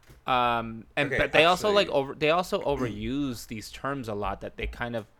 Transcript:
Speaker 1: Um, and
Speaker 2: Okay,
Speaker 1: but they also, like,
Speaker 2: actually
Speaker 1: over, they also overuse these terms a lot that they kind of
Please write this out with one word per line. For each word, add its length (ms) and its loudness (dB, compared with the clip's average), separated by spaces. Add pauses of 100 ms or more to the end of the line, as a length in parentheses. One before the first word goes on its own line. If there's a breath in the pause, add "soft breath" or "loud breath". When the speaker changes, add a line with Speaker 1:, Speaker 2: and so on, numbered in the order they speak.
(260 soft breath)
Speaker 1:
Um, 580 0 (120)
and 140 2
Speaker 2:
Okay, 60 -2
Speaker 1:
but 160 2
they 140 8
also, 240 4
like, 160 4
Speaker 2:
actually 140 0
Speaker 1:
over, 140 -2
they 160 2
also 320 2
overuse 840 -2
these 240 -10
terms 380 -6
a 60 -4
lot 280 -4
that 160 -10
they 80 -4
kind 280 -6
of 120 -4 (140)